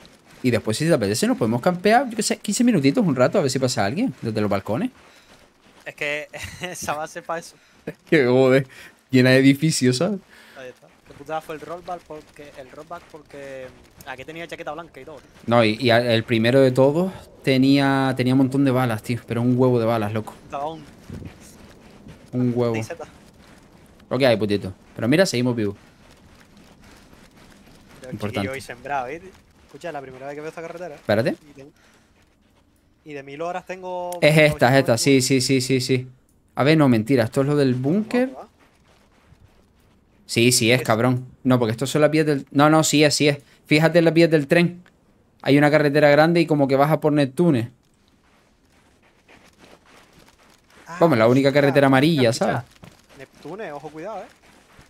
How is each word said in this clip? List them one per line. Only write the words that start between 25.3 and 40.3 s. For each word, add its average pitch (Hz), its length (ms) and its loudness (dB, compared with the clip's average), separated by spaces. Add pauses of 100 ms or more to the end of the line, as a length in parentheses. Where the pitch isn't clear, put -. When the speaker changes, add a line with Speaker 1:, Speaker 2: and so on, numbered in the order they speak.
Speaker 1:
vivos. 104 220 -6 (2250)
Speaker 2:
Pero 127 120 -18
Speaker 1:
Importante. 104 280 -8
Speaker 2:
chiquillo, 98 120 -4
hoy 135 80 -10
sembrado, 127 460 -8
¿eh? 160 160 -14 (440)
Escucha, 160 240 -16
la 143 120 -12
primera 131 240 -18
vez 147 80 -12
que 147 80 -14
veo 160 80 -12
esta 170 100 -16
carretera. 165 360 -14
Speaker 1:
Espérate. 120 380 -4 (160)
Speaker 2:
Y - 80 -20
de, - 80 -20 (1400)
y 151 80 -20
de 139 80 -14
mil 143 180 -16
horas 175 240 -10
tengo 180 460 -10 (100)
Speaker 1:
Es 151 160 4
esta, 151 340 4
es 135 100 4
esta. 120 180 0
Sí, 139 140 2
Speaker 2:
novecientos 127 160 2
veintinueve. 135 120 2
Speaker 1:
sí, - 0 -
sí, 131 400 -2
sí, - 0 -
sí. 127 280 -4 (480)
A 127 80 -2
ver, 156 120 4
no, 147 140 4
mentira. 117 340 2
Esto 123 160 -4
es 135 60 0
lo 147 100 0
del 135 180 0
búnker. 208 580 -2
Speaker 2:
¿No? 254 160 -20 (1800)
Speaker 1:
Sí, 120 260 2